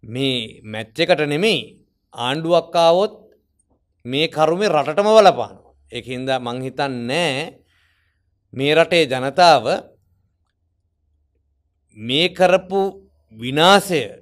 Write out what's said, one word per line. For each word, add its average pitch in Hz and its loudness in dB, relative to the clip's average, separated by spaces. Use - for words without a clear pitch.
මේ 120 -6
මැච් 107 -12
එකට 165 0
නෙමෙයි, 156 -2
ආණ්ඩුවක් 160 -2
ආවොත් 175 2
මේ 143 -2
කරුමේ 160 0
රටටම 156 0
බලපානවා. 135 4
ඒක 117 -12
හින්දා 131 -6
මං 123 -8
හිතන්නේ 135 -6
මේ 139 -2
රටේ 165 2
ජනතාව 135 2
මේ 131 -2
කරපු 180 0
විනාශය 160 2